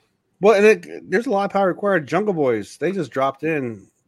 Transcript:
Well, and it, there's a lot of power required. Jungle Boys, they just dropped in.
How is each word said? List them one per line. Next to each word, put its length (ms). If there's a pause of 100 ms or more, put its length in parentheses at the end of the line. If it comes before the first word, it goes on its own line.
(400)
Well, 140
and 100
it, 440
there's 180
a 40
lot 140
of 60
power 160
required. 400
Jungle 260
Boys, 440
they 140
just 200
dropped 320
in. 440 (200)